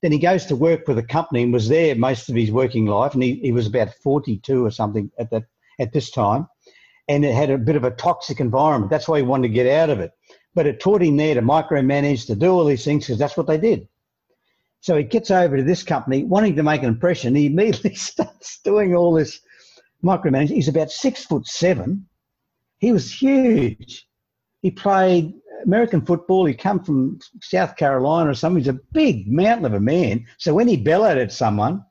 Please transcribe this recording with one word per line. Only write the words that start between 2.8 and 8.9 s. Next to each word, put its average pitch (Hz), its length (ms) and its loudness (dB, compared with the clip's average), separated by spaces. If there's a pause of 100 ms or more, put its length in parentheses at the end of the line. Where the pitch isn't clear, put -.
life. 110 280 0
And 127 100 0
he, 127 120 0
he 143 160 -4
was 117 160 0
about 107 260 -2 (100)
forty-two 127 640 -2
or 104 60 -2
something 104 380 -4 (100)
at 113 120 -8
that, 113 120 -4 (360)
at 117 140 -6
this - 180 -4
time. 120 360 -2 (600)
And 147 160 2
it 135 100 2
had 139 180 0
a 135 60 0
bit 131 200 0
of 120 80 -2
a 123 60 -2
toxic 160 500 -4
environment. 127 480 0
That's - 180 -2